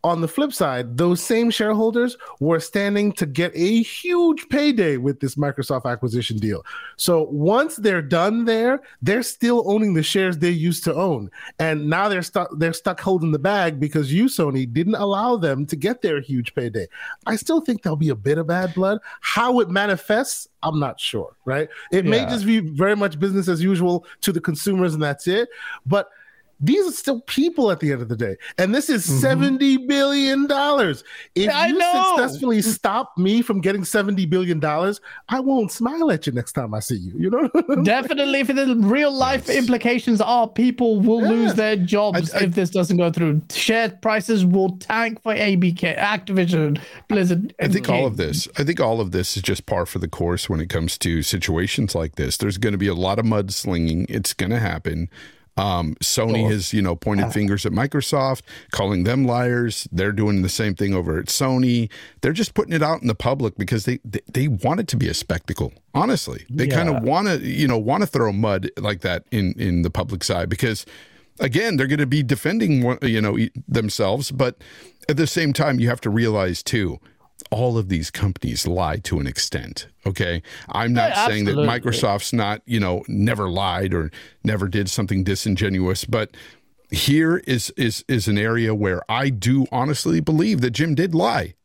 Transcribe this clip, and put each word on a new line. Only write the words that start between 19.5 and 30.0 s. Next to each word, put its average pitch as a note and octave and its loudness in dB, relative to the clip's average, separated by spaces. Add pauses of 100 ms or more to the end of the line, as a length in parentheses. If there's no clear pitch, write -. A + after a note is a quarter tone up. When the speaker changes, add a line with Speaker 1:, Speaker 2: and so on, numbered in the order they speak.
Speaker 1:
it F#3+ 2
manifests, G3+ 0 (160)
I'm D#3 0
not C#3 -4
sure, - -6
right? C#3+ -2 (240)
It F#3 2
may G#3+ 4
Speaker 2:
Yeah. B3+ 0
Speaker 1:
just A3+ -2
be A3 4
very F3 0
much G3 -2
business F#3+ 0
as E3 0
usual F3+ 2 (160)
to G3+ 0
the E3 0
consumers F3+ 0
and D3+ 0
that's C#3+ -2
it. A3 0 (360)
But G3+ 0 (500)
these E4+ 4
are D#4+ -4
still B3 -4
people D4 0
at E3+ 0
the D3 0
end B2+ -2
of A2+ -8
the A#2 -2
day. G#2+ -2 (220)
And F#3 2
this D4 0
is A3 2
Speaker 2:
Mm-hmm. C#3 0
Speaker 1:
seventy C4+ 4
billion C#4 2